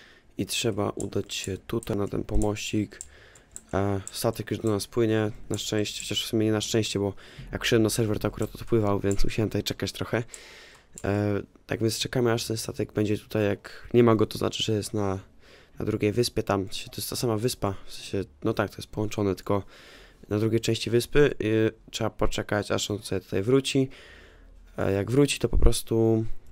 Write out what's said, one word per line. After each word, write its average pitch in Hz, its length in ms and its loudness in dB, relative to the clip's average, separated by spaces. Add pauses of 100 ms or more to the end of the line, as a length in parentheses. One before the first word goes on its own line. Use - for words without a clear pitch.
(380)
I 101 80 -2
trzeba 104 440 -2
udać - 460 -6
się 95 220 -6
tutaj 113 400 -4
na 101 100 -2
ten 101 160 -4
pomościk. 104 760 0 (760)
E, 98 280 0 (100)
statek - 400 -4
już 104 80 -2
do 113 100 0
nas 101 180 0
płynie, 110 440 2 (180)
na 104 80 -2
szczęście, - 440 -2
chociaż - 240 -2
w - 20 -8
sumie 110 180 2
nie 110 60 4
na 107 100 2
szczęście, 107 380 0
bo 101 140 0 (380)
jak - 100 -8
przyszedłem 113 220 4
na 107 60 4
serwer, 104 300 0
to - 80 -2
akurat - 280 -4
odpływał, 104 440 2
więc 101 240 4
musiałem - 260 2
tutaj 104 140 -2
czekać - 280 -4
trochę. - 320 -4 (800)
E, 101 380 0 (260)
tak 110 140 -2
więc 110 180 0
czekamy, 120 320 0
aż 117 140 0
ten 113 120 -4
statek - 360 -6
będzie 104 240 0
tutaj. 107 280 -2
Jak - 480 -6
nie 120 100 8
ma 113 120 8
go, 110 100 4
to - 120 -6
znaczy, - 260 -2
że 110 100 0
jest 104 200 -4
na, 98 260 -2 (600)
na 104 60 -6
drugiej 104 260 0
wyspie, 117 320 0
tam 98 280 0
się, - 180 -10
to - 80 -16
jest 110 120 -8
ta 135 60 -6
sama 113 220 0
wyspa, 104 360 -2 (120)
w - 80 -12
sensie, - 300 -6 (200)
no 110 100 0
tak, 104 160 -2
to - 80 -14
jest - 120 -14
połączone, 104 460 -2
tylko 101 280 -2 (640)
na 104 100 0
drugiej 110 200 0
części 110 300 -2
wyspy. 120 500 4
I 110 300 2 (220)
trzeba 107 180 -2
poczekać, 104 640 0
aż 104 200 -2
on 101 80 -4
sobie 95 220 -4
tutaj - 200 -4
wróci. 135 480 2 (880)
E, 98 140 0
jak 101 200 0
wróci, 139 280 4
to 120 100 0
po - 80 4
prostu 113 680 6 (260)